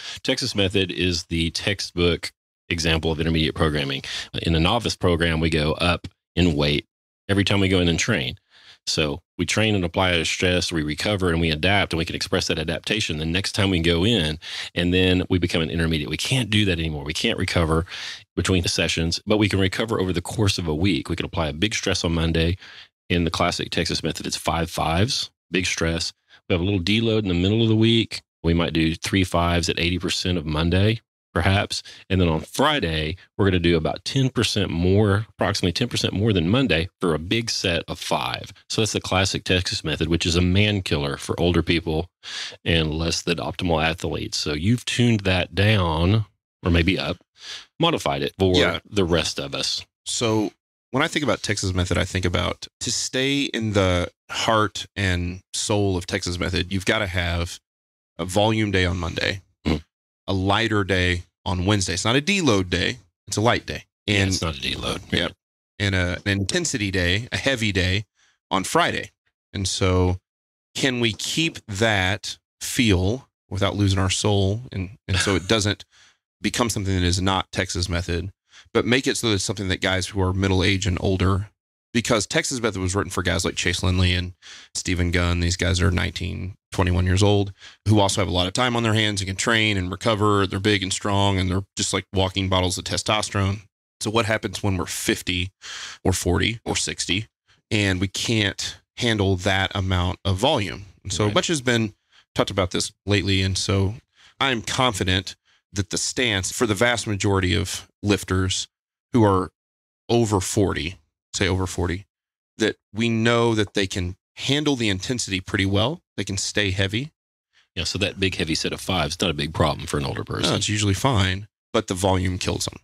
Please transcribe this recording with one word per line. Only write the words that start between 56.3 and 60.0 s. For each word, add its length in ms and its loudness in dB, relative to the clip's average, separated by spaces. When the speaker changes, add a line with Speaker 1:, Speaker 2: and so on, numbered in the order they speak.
Speaker 2:
Method, 340 -2
you've 120 -4
gotta 240 0
have 500 -4
a 80 -4
volume 460 2
day 160 2
on 100 0
Monday, 460 -4
Speaker 1:
Mm. 160 0